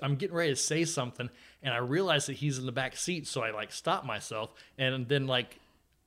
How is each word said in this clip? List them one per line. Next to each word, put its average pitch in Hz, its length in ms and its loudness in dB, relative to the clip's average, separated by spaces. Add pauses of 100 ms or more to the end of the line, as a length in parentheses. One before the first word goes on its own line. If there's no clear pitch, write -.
I'm 143 140 2
getting 170 220 -2
ready 170 160 2
to 127 40 0
say 156 280 2
something, 123 440 -2 (320)
and 131 140 0
I 117 40 2
realize 147 480 2
that 139 80 -4
he's 135 260 0
in 127 60 -4
the 127 60 -4
back 131 240 -2
seat, 170 300 -2
so - 160 -2
I, 110 80 0
like, 107 220 -6
stop 175 320 0
myself, 110 480 -4 (260)
and 131 300 0
then, 139 180 4
like, 127 320 0 (480)